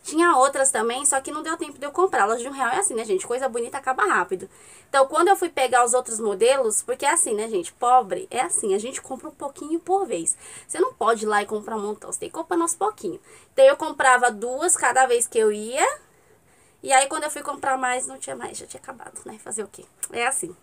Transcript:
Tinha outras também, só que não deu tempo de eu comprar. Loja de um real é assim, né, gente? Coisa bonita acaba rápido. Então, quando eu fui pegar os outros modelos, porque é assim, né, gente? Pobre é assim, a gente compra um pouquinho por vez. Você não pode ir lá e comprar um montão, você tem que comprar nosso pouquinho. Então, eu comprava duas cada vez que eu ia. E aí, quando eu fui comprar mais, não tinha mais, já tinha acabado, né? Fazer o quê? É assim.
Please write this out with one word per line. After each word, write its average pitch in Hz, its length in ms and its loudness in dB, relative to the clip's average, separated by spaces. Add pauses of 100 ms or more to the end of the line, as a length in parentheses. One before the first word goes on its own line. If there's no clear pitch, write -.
Tinha 330 320 2
outras 269 360 2
também, 240 340 -4
só 269 160 0
que 277 80 -12
não 302 140 -8
deu 320 120 -4
tempo 294 220 -12
de 262 80 -10
eu 285 60 -8
comprar. 320 340 2
Loja 233 160 -2
de 254 80 -8
um - 20 -10
real 262 180 -4
é 262 100 -2
assim, - 160 -2
né, 226 100 -4
gente? 190 220 -2
Coisa 262 200 -4
bonita 240 300 -6
acaba 262 260 -2
rápido. 190 460 -2 (400)
Então, 269 160 6
quando 311 220 2
eu 392 80 8
fui 359 120 -4
pegar 247 380 4
os 240 80 0
outros 226 260 0
modelos, 226 640 2
porque - 240 -6
é 285 60 4
assim, 269 240 0
né, 214 120 -4
gente? 196 260 -4
Pobre 240 580 2
é 240 100 -2
assim, 233 320 0
a 208 60 2
gente 254 200 -8
compra 269 280 -12
um 311 40 -12
pouquinho 302 480 -6
por 381 280 0
vez. - 280 -4 (320)
Você - 120 -6
não - 120 2
pode 220 340 0
ir - 20 0
lá 208 160 2
e - 20 -4
comprar 214 300 -6
um 208 60 -4
montão, 208 300 -8
você - 100 -8
tem - 80 -10
que - 40 -14
comprar 320 240 -4
nosso 330 200 0
pouquinho. 392 440 -6 (320)
Então, 269 100 6
eu 277 140 8
comprava 262 540 2
duas 254 440 -2
cada 262 300 4
vez 240 220 0
que 240 100 -4
eu 214 140 4
ia. 233 360 -2 (920)
E 269 100 -4
aí, 269 140 6
quando 302 200 -6
eu 302 40 -4
fui 294 140 -8
comprar 277 340 -2
mais, 254 300 -4
não 262 100 -16
tinha 269 180 -10
mais, - 220 -12
já - 80 -14
tinha - 160 -18
acabado, - 420 -18
né? 220 140 -14
Fazer 214 260 -10
o 196 40 -10
quê? - 180 -20 (260)
É 233 140 -4
assim. - 380 -4